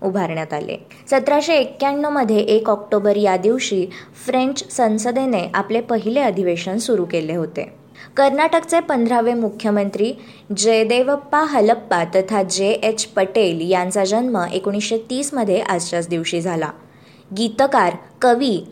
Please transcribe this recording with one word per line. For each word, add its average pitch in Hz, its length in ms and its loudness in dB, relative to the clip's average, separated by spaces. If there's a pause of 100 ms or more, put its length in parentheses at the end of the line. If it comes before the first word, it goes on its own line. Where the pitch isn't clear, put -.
उभारण्यात 165 500 -4
आले. - 240 -6 (340)
सतराशे 294 420 2
एक्क्याण्णवमध्ये 277 840 0
एक 214 320 2
ऑक्टोबर 208 460 2
या 202 220 2
दिवशी 202 500 0 (380)
फ्रेंच 254 460 -2
संसदेने 226 800 0
आपले 208 280 0
पहिले 233 380 -2
अधिवेशन 185 580 -2
सुरू 214 280 0
केले 165 300 -2
होते. - 500 -8 (320)
कर्नाटकचे 320 640 2
पंधरावे 240 540 0
मुख्यमंत्री 208 800 -2 (440)
जयदेवप्पा 247 840 2
हलप्पा 226 640 2
तथा 190 400 0
जे 190 240 -2
एच 220 380 -2
पटेल 190 680 0
यांचा 185 340 0
जन्म 220 360 0 (120)
एकोणीसशे 208 440 -2 (120)
तीसमध्ये 254 500 -2
आजच्याच 170 500 -2
दिवशी 170 320 -2
झाला. 165 260 -2 (680)
गीतकार, 226 560 2 (280)
कवी, 240 500 2